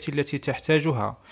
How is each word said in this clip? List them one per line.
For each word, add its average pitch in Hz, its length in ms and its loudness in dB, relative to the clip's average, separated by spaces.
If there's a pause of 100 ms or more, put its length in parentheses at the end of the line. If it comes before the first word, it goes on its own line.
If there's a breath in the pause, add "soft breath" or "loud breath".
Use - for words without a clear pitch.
التي 139 280 0
تحتاجها 135 800 0 (140 loud breath)